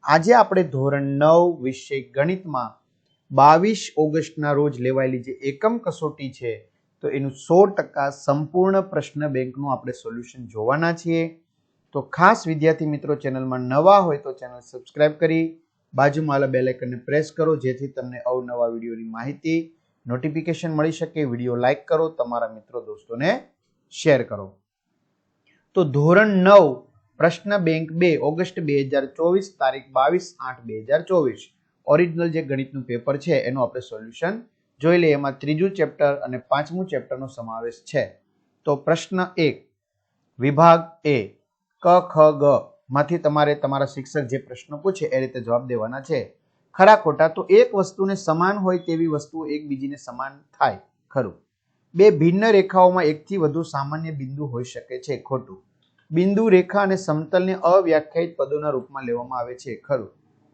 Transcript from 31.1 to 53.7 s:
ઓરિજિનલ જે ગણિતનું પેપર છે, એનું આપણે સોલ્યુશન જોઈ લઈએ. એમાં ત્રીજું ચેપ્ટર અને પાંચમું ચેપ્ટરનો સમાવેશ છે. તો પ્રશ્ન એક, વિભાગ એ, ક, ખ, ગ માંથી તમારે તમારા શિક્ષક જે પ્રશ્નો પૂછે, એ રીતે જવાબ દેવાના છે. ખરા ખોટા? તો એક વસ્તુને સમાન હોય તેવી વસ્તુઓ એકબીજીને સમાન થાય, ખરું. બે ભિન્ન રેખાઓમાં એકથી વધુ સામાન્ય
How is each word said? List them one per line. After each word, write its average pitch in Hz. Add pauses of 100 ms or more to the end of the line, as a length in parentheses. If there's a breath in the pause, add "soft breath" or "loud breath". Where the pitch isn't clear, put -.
ઓરિજિનલ 170
જે 160
ગણિતનું 135
પેપર 120
છે, 151
એનું 135
આપણે 123
સોલ્યુશન 120 (380)
જોઈ 170
લઈએ. 160
એમાં 139
ત્રીજું 160
ચેપ્ટર 147
અને 127
પાંચમું 151
ચેપ્ટરનો 135
સમાવેશ 117
છે. 117 (480)
તો 143
પ્રશ્ન 170 (120)
એક, 151 (720)
વિભાગ 156
એ, 117 (540)
ક, - (140)
ખ, 175
ગ 151 (460)
માંથી 147
તમારે 147
તમારા 139
શિક્ષક 139
જે 127
પ્રશ્નો 135
પૂછે, 180
એ 131
રીતે 127
જવાબ 117
દેવાના 120
છે. 135 (400)
ખરા 208
ખોટા? 160
તો 175
એક 226
વસ્તુને 190
સમાન 185
હોય 185
તેવી 165
વસ્તુઓ 151
એકબીજીને 143
સમાન 131 (260)
થાય, 107 (300)
ખરું. 113 (600)
બે 196
ભિન્ન 175
રેખાઓમાં 185
એકથી 151
વધુ 160
સામાન્ય 156